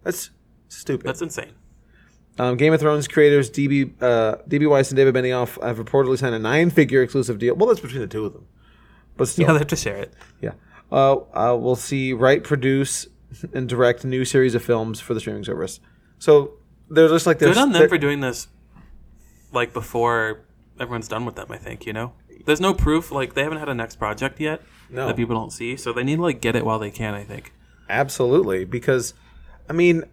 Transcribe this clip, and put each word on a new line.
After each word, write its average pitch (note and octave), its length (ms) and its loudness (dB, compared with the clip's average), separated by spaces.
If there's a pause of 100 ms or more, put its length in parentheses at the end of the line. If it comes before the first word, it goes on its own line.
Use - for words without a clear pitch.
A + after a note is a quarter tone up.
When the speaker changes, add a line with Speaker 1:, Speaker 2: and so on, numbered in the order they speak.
Speaker 1:
That's - 260 -6 (380)
stupid. - 400 -8
Speaker 2:
That's C3 140 -6
insane. - 320 -10 (840)
Speaker 1:
Um, B2 180 0
Game D3+ 160 4
of D#3 60 2
Thrones D3+ 280 0
creators D3 420 4
D C#3 180 -2
B, C#3 240 0 (100)
uh, A#2 340 2 (120)
D C#3 120 -2
B D3 60 2
Weiss C3+ 260 4
and C3 60 0
David C3+ 180 6
Benioff B2+ 460 -2
have A2+ 160 -4
reportedly C3 400 0
signed B2 180 -2
a A2+ 40 -4
nine-figure C3+ 640 2
exclusive A#2+ 360 -4
deal. A#2+ 160 0
Well, G#3 120 2
that's G#3+ 120 2
between C3 220 -10
the G2+ 60 -8
two G#2+ 180 -6
of G2 80 -8
them. - 120 -20 (720)
But A#2+ 100 0
still. E3 200 0
Speaker 2:
Yeah, E3 60 4
they D3+ 60 4
have D3 80 -2
to D#3 80 -2
share G2+ 220 -6
it. - 160 -12 (280)
Speaker 1:
Yeah. G#2 100 -6 (400)
Uh, C3+ 260 4 (160)
uh, A#2+ 260 0
we'll A#2+ 160 0
see C3 380 -4
Wright B2+ 300 4
produce C3+ 640 -2 (460)
and B2+ 140 -4
direct A#2+ 380 2
new C3 200 -2
series C3 300 4
of A#2 80 0
films A2 360 -2
for - 140 -8
the G#2+ 60 -4
streaming G#2+ 240 -10
service. F2+ 360 -8 (400)
So, D3 340 4 (360)
they're D#3+ 180 6
just D#3+ 180 2
like, E3 140 2
Speaker 2:
Good D3 80 4
Speaker 1:
there's F#3+ 100 6
Speaker 2:
on C4+ 140 4
them F3 100 2
Speaker 1:
they're D#3 80 6
Speaker 2:
for F3 80 2
doing C#3+ 220 0
this, B2+ 280 -6 (1040)
like, A#2+ 220 -2
before A#2 680 -2 (380)
everyone's A#2+ 280 -8
done A2+ 180 -6
with A2 100 -10
them, G2+ 160 -14
I G#2+ 60 -12
think, A2 300 -14
you G#2+ 60 -8
know? A#2 200 -8 (320)
There's D3+ 160 2
no F#3+ 140 2
proof, D#3 360 0
like, C3+ 220 -4
they C#3 100 -2
haven't D#3 160 -4
had D3 100 -8
a C3+ 40 -4
next A2+ 220 -8
project A2 440 -6
yet D#3 220 -6 (280)
Speaker 1:
No. B2+ 180 -6
Speaker 2:
that A2 80 -2
people A#2 200 -2
don't A2 160 -6
see, A#2+ 260 -8
so A#2+ 160 -8
they A#2+ 100 -4
need C#3+ 140 -2
to, E3+ 40 -2
like, F3 200 -2
get A#2 140 -2
it A2+ 100 0
while A2 120 -2
they G#2 140 -8
can, G#2+ 240 -8
I G2+ 80 -12
think. - 300 -16 (360)
Speaker 1:
Absolutely, B2 760 0
because, B2 500 -2 (520)
I D3+ 60 -10
mean E3+ 400 2